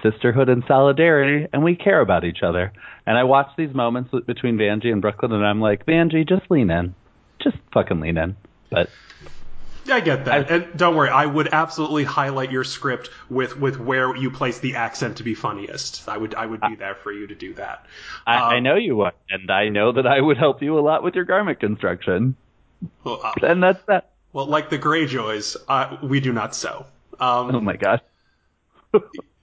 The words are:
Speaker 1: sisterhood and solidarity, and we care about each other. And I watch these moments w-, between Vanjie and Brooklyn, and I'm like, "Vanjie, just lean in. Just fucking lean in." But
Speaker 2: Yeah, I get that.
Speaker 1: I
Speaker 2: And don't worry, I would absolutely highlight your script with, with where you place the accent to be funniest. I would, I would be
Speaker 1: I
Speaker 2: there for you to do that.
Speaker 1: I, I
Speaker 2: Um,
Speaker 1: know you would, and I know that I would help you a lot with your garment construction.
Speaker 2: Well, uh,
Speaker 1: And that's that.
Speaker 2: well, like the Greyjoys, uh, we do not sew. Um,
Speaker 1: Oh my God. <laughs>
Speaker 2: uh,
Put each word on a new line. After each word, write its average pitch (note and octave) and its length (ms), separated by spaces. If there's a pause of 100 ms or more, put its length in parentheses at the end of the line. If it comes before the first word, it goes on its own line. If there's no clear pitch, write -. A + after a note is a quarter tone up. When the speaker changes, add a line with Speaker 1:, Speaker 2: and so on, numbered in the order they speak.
Speaker 1:
sisterhood B2 460
and B2 180
solidarity, C#3+ 840
and C#3 100
we E3+ 140
care F#3+ 240
about F2+ 240
each E2+ 180
other. F2+ 300 (340)
And A2+ 100
I B2 80
watch C3+ 320
these D#3 160
moments B2 380
w-, B2+ 140
between A#2+ 340
Vanjie G#2+ 340
and G2+ 80
Brooklyn, G#2 320
and G#2 140
I'm G#2 140
like, G#2 260
"Vanjie, D#3+ 420
just F#3 220
lean B2+ 200
in. F2 240 (460)
Just - 160 (160)
fucking F#2+ 280
lean E2 180
in." E2+ 180 (340)
But F2 180 (960)
Speaker 2:
Yeah, C4 120
I A#3 40
get C#3 260
that. C3+ 240
Speaker 1:
I E3+ 40
Speaker 2:
And E3+ 240
don't E3+ 180
worry, C#3 140
I C#3 160
would D3 260
absolutely D3+ 520
highlight C3+ 480
your C3 120
script - 460 (180)
with, B2+ 300
with C3+ 200
where B2+ 380
you B2+ 140
place B2+ 300
the B2 160
accent A#2 420
to A2+ 60
be A2+ 100
funniest. - 720
I G#2 80
would, A2 180
I A2+ 120
would A2 140
be G#2+ 80
Speaker 1:
I A2 80
Speaker 2:
there G2 180
for G#2 180
you G2+ 140
to G2 80
do F#2 200
that. G2 300 (420)
Speaker 1:
I, A#2 100
I A#2+ 220
Speaker 2:
Um, B2 40
Speaker 1:
know C#3 140
you G3 200
would, G2 160 (160)
and F#2+ 220
I G#2 180
know G#2 240
that B2+ 140
I C3+ 140
would C#3+ 180
help C#3+ 240
you D3+ 160
a - 20
lot D#3 220
with F3 120
your F3+ 100
garment F#3 360
construction. G#2 760 (680)
Speaker 2:
Well, A#2+ 200
uh, A2 80 (100)
Speaker 1:
And F3+ 200
that's F#3 260
that. F#3+ 220 (220)
Speaker 2:
well, C3+ 140
like D3 240
the C#3 80
Greyjoys, C3 800 (120)
uh, C#3 340
we C#3 180
do C3 120
not A2 220
sew. - 320 (320)
Um, B2 380
Speaker 1:
Oh A#2+ 40
my G2 160
God. G2 240 (560)
<laughs> - 380
Speaker 2:
uh, G#3+ 60 (420)